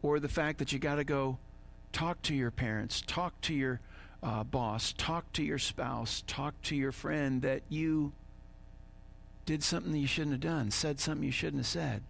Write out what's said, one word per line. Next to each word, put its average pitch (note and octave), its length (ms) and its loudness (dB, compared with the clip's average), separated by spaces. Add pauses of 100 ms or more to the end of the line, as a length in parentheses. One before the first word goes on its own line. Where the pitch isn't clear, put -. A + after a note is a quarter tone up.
or D3 180 4
the C#3+ 120 0
fact D3+ 300 2
that C#3+ 120 0
you C#3 60 0
gotta D3 260 2
go C3+ 340 2 (540)
talk E3 300 0
to D#3 120 0
your B2+ 160 4
parents, A2+ 560 0
talk F3 360 -2
to D#3+ 100 0
your, C3 280 2 (420)
uh, A2 220 0
boss, A2+ 520 0
talk - 380 0
to D#3+ 80 2
your D3 160 0
spouse, B2 680 -2
talk C#3+ 360 -2
to D#3 140 0
your C3+ 160 2
friend C#3+ 500 2
that C3 260 2
you D#3 460 2 (1300)
did D3+ 180 2
something E3+ 300 2
that D#3 60 4
you C#3 80 4
shouldn't D3+ 260 2
have C3 80 0
done, C#3+ 300 2
said D3 280 2
something D3+ 260 0
you C3 80 2
shouldn't D3 280 0
have A#2+ 60 0
said. C3 440 0